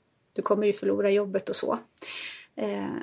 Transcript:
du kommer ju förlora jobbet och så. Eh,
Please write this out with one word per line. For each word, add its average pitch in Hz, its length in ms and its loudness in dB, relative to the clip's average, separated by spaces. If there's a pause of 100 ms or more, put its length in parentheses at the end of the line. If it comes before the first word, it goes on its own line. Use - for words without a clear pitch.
(340)
du 202 80 -4
kommer 208 260 4
ju 196 60 4
förlora 202 360 2
jobbet 196 400 2
och - 60 0
så. - 240 0 (760)
Eh, 202 480 -4